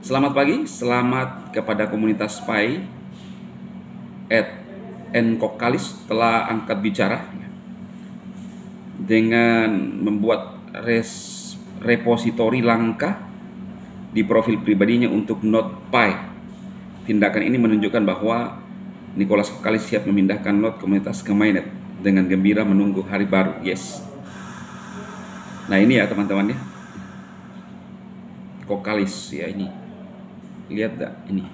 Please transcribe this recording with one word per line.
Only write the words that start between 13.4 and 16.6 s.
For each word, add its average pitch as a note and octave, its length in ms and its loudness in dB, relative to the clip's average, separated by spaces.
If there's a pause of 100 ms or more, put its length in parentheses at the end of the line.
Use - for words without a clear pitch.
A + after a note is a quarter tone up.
di A2 80 2
profil A2 400 4
pribadinya A2 480 4
untuk G#2 320 0
not G#2+ 480 2
Pai. A2 240 4 (960)